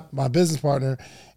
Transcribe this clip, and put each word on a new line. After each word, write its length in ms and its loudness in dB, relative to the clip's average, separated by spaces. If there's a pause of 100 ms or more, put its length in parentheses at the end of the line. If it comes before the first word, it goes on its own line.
(120)
my 160 -2
business 340 2
partner, 360 0 (400)